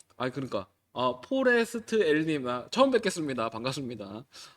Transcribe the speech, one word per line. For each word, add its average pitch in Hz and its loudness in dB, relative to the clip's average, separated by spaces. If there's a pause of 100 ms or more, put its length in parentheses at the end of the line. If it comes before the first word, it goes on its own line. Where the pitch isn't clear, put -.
(180)
아니, 127 -2
그러니까, 117 -6 (260)
어, 123 0
포레스트 233 2
엘님, 151 2
아, 123 -4
처음 262 4
뵙겠습니다. 151 0
반갑습니다. 117 -6 (320)